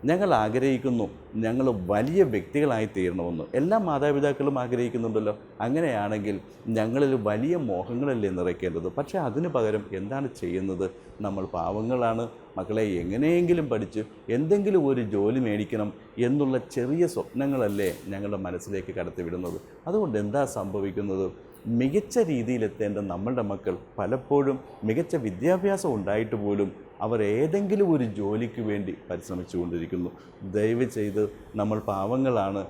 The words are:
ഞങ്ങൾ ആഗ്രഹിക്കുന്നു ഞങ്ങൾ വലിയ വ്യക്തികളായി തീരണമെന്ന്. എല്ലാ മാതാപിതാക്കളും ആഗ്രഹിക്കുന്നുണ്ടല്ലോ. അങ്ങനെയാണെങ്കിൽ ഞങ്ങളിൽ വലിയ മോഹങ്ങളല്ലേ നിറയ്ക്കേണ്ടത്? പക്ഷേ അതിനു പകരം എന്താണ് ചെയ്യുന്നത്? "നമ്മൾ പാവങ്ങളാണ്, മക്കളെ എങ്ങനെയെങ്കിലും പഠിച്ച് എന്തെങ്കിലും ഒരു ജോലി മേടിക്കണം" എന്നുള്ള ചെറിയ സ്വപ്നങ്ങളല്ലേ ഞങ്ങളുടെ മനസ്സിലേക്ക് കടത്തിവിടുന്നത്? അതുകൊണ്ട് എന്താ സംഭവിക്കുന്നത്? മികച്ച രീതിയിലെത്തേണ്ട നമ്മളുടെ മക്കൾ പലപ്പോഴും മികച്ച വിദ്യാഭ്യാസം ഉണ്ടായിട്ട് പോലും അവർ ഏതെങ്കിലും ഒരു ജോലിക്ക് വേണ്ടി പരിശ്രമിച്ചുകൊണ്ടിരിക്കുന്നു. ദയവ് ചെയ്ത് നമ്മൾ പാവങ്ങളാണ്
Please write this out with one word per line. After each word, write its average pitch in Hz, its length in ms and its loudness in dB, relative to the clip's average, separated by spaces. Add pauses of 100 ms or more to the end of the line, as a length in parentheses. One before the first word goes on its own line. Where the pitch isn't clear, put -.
ഞങ്ങൾ 180 280 4
ആഗ്രഹിക്കുന്നു 120 760 2 (260)
ഞങ്ങൾ 113 520 0
വലിയ 131 360 4
വ്യക്തികളായി 113 720 2
തീരണമെന്ന്. 87 460 0 (100)
എല്ലാ 170 240 4
മാതാപിതാക്കളും 143 840 2
ആഗ്രഹിക്കുന്നുണ്ടല്ലോ. 117 800 0 (240)
അങ്ങനെയാണെങ്കിൽ 107 800 0 (280)
ഞങ്ങളിൽ 117 480 2
വലിയ 113 400 2
മോഹങ്ങളല്ലേ 117 720 0
നിറയ്ക്കേണ്ടത്? 90 580 -2
പക്ഷേ 143 320 -4
അതിനു 147 280 -2
പകരം 107 460 0
എന്താണ് 120 360 -4 (100)
ചെയ്യുന്നത്? 92 520 -2 (300)
"നമ്മൾ 98 240 -4
പാവങ്ങളാണ്, 113 840 0 (280)
മക്കളെ 107 260 0
എങ്ങനെയെങ്കിലും 147 840 2
പഠിച്ച് 107 340 -2 (260)
എന്തെങ്കിലും 170 580 4
ഒരു 127 160 2
ജോലി 104 360 2
മേടിക്കണം" 107 540 0 (240)
എന്നുള്ള 131 400 2
ചെറിയ 135 500 0
സ്വപ്നങ്ങളല്ലേ 110 880 0 (100)
ഞങ്ങളുടെ 98 300 -6
മനസ്സിലേക്ക് 92 580 -6
കടത്തിവിടുന്നത്? 87 680 -6 (260)
അതുകൊണ്ട് 175 300 0
എന്താ 104 280 0
സംഭവിക്കുന്നത്? 98 840 -2 (360)
മികച്ച 135 520 2
രീതിയിലെത്തേണ്ട 113 760 0
നമ്മളുടെ 101 440 -2
മക്കൾ 98 360 -2 (200)
പലപ്പോഴും 131 640 0 (240)
മികച്ച 160 320 0
വിദ്യാഭ്യാസം 165 800 0
ഉണ്ടായിട്ട് 107 400 0
പോലും 101 540 -2 (120)
അവർ 110 220 2
ഏതെങ്കിലും 170 680 2
ഒരു 135 100 4
ജോലിക്ക് 107 580 -2
വേണ്ടി 101 360 -2 (120)
പരിശ്രമിച്ചുകൊണ്ടിരിക്കുന്നു. 87 1000 -4 (420)
ദയവ് 110 320 2
ചെയ്ത് 104 460 0 (260)
നമ്മൾ 107 240 2
പാവങ്ങളാണ് 104 920 0